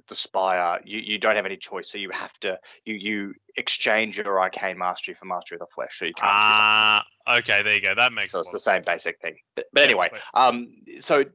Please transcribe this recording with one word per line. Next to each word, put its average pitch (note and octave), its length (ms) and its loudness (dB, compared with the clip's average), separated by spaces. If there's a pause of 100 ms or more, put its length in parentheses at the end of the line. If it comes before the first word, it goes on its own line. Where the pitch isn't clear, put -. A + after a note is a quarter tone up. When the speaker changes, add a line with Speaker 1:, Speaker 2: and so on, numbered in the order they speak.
Speaker 1:
the - 60 -14
Spire, F2+ 680 0
you, G#2 140 -10
you G#2+ 200 -4
don't G#2+ 180 2
have G2 100 0
any F#2+ 100 -6
choice, F2+ 340 -12
so - 60 -14
you G2 140 -8
have G2 300 -10
to, F#2 180 -4 (260)
you, A2 100 -8
you G2+ 400 -6 (220)
exchange A2 640 0
your G2+ 220 0
Arcane F#2 360 -2
Mastery F2+ 380 -6
for - 120 -20
Mastery F2 300 -8
of E2+ 40 -18
the F2 60 -12
Flesh, - 320 -10
so - 60 -6
you E2+ 80 -4
can't - 140 -4
do G2+ 60 4
that. - 20 4
Speaker 2:
Ah, G#2+ 720 4 (340)
okay, A2 240 2
there G#2 120 2
you G#2 60 2
go. F#2+ 140 0
That A#2+ 180 2
makes G#2 200 -4
Speaker 1:
So F#2 80 -2
it's E2+ 80 -6
Speaker 2:
more F2+ 60 -8
Speaker 1:
the G#2 60 -4
same F#2+ 220 2
basic E2+ 380 -2
thing. E2 160 -10 (180)
But, - 180 -6
but C#3 80 4
Speaker 2:
Yeah, C#3+ 60 8
Speaker 1:
anyway, F#2 260 2
Speaker 2:
wait. A2 100 -14 (120)
Speaker 1:
um, A#2+ 400 2 (240)
so, C#3+ 260 2 (100)